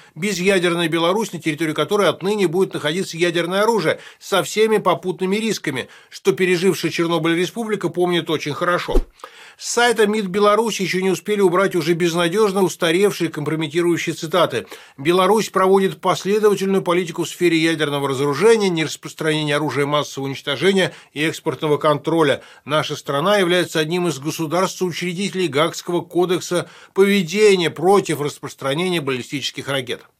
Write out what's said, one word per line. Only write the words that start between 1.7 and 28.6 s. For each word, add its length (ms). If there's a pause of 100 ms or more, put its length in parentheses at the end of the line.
которой 360
отныне 380
будет 260
находиться 440
ядерное 440
оружие 380 (180)
со 240
всеми 360
попутными 580
рисками, 540 (200)
что 220
пережившая 580
Чернобыль 480
республика 520
помнит 420
очень 240
хорошо. 400 (640)
С 140
сайта 340
мид 180
Беларуси 560
ещё 200
не 100
успели 300
убрать 340
уже 180
безнадёжно 680
устаревшие 680
компрометирующие 840
цитаты. 500 (320)
«Беларусь 520
проводит 520
последовательную 800
политику 440
в 40
сфере 300
ядерного 500
разоружения, 600
нераспространения 880
оружия 280
массового 440
уничтожения 680 (180)
и 80
экспортного 560
контроля. 640 (240)
Наша 300
страна 420
является 420
одним 280
из 100
государств-соучредителей 1300
Гаагского 540
кодекса 640 (280)
поведения 760
против 500
распространения 840